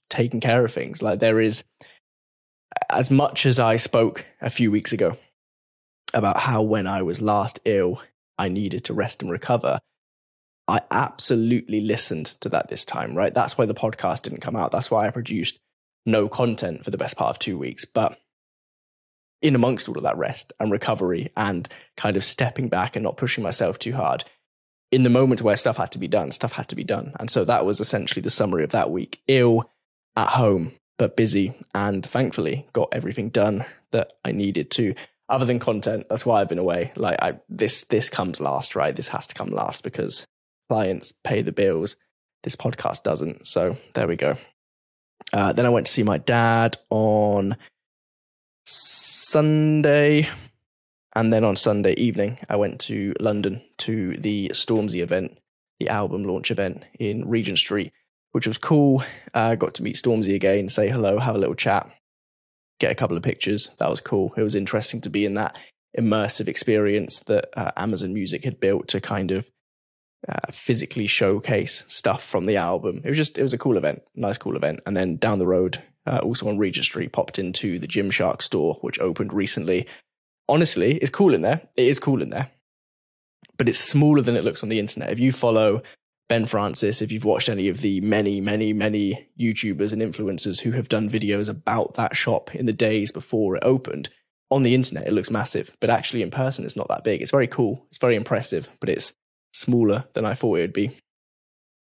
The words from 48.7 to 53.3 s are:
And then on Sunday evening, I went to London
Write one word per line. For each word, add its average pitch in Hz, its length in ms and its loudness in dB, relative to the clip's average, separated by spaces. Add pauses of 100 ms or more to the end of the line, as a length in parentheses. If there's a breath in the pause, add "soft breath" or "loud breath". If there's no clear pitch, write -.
And 113 180 4
then 110 100 6
on 104 140 4
Sunday 104 380 2
evening, 107 440 0 (100)
I 107 80 0
went 104 260 0
to 101 360 -4
London 104 420 -2 (180)